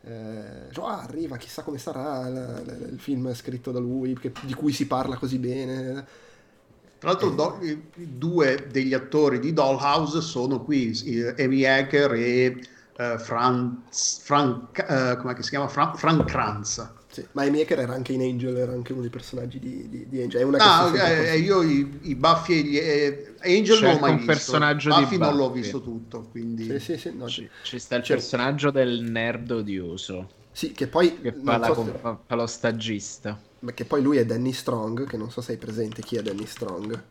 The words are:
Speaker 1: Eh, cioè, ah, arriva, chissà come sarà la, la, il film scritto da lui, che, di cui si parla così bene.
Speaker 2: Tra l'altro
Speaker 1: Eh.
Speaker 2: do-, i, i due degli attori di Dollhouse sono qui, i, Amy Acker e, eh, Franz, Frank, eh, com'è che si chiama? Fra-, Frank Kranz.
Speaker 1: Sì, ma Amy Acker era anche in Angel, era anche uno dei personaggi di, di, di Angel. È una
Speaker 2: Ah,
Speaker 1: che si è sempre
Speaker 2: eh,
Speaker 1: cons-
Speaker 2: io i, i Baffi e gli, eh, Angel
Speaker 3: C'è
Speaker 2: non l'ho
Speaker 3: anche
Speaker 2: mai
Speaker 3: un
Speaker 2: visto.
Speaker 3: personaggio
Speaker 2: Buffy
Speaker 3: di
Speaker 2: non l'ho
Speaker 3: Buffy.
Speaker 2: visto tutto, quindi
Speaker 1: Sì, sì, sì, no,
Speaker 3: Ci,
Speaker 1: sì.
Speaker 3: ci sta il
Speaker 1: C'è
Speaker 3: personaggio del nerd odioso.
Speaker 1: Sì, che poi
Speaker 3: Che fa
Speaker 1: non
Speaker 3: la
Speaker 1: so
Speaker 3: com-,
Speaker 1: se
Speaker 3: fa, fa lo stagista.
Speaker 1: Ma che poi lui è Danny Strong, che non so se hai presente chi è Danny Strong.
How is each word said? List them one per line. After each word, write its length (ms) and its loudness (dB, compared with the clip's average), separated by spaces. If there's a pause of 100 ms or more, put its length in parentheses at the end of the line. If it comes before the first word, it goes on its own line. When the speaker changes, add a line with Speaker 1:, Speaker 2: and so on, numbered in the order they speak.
Speaker 1:
Eh, 680 -14
cioè, 140 -10
ah, 160 -6
arriva, 340 -10
chissà 260 -12
come 160 -8
sarà 520 -6
la, 340 -8
la, 80 -12 (180)
il 100 -12
film 340 -4
scritto 380 -8
da 80 -4
lui, 380 -2
che, 140 -8 (120)
di 100 -8
cui 180 0
si 160 -2
parla 300 -2
così 200 -4
bene. 880 -6 (720)
Speaker 2:
Tra 120 -2
l'altro 200 2
Speaker 1:
Eh. 40 -4
Speaker 2:
do-, 260 -2
i, 200 -6 (140)
i 220 -14
due 540 2
degli 220 2
attori 460 2
di 120 -2
Dollhouse 720 2
sono 420 -2
qui, 400 0
i, 180 -2 (160)
Amy 280 2
Acker 480 4
e, 480 2 (340)
eh, 240 -4
Franz, 1000 -2
Frank, 580 0
eh, 380 0
com'è 160 -6
che 100 -10
si 60 -6
chiama? 180 -2
Fra-, 260 0
Frank 300 2
Kranz. 680 -4 (200)
Speaker 1:
Sì, 200 -12
ma 100 -4
Amy 200 2
Acker 180 2
era 140 -2
anche 200 -4
in 80 0
Angel, 340 0
era 160 0
anche 200 -6
uno 100 -4
dei 80 -4
personaggi 480 -10
di, 320 -10
di, 180 -12
di 140 -4
Angel. 200 0
È 20 8
una 160 6
Speaker 2:
Ah, 320 10
Speaker 1:
che 60 4
si 60 4
è 40 6
sempre 240 4
Speaker 2:
eh, 0 -
Speaker 1:
cons- 140 4
Speaker 2:
io 180 6
i, 380 2
i 140 -4
Baffi 440 4
e 20 2
gli, 160 0
eh, 600 0
Angel 380 6
Speaker 3:
C'è 40 4
Speaker 2:
non 0 -
l'ho 80 6
Speaker 3:
anche 120 4
Speaker 2:
mai 100 4
Speaker 3:
un 60 4
Speaker 2:
visto. 140 2
Speaker 3:
personaggio 580 2
Speaker 2:
Buffy 200 6
Speaker 3:
di 80 0
Speaker 2:
non 180 4
l'ho 120 4
Speaker 3:
Buffy. 140 -4
Speaker 2:
visto 200 -6
tutto, 480 -10
quindi 360 -6
Speaker 1:
Sì, 140 -4
sì, 180 -4
sì, 180 -10
no, 120 -10
Speaker 3:
Ci, 140 -8
Speaker 1:
sì. 80 -16 (140)
Speaker 3:
ci 160 -10
sta 160 -6
il 80 0
Speaker 1:
C'è 100 2
Speaker 3:
personaggio 560 0
del 320 2
nerd 480 -4
odioso. 800 -6 (220)
Speaker 1:
Sì, 200 -8
che 140 -4
poi 340 2
Speaker 3:
Che 120 -4
fa 100 -12
Speaker 1:
non 200 2
Speaker 3:
la 40 0
Speaker 1:
so 80 4
Speaker 3:
com-, 120 0
Speaker 1:
se 120 -6
Speaker 3:
fa, 260 -6
fa 120 -4
lo 100 0
stagista. 960 -4 (200)
Speaker 1:
Ma 120 -10
che 120 -8
poi 180 2
lui 140 4
è 80 4
Danny 280 -2
Strong, 540 -4
che 100 -8
non 140 -8
so 100 -8
se 120 -8
hai 40 -6
presente 460 -8
chi 120 -6
è 60 -2
Danny 240 -6
Strong. 640 -8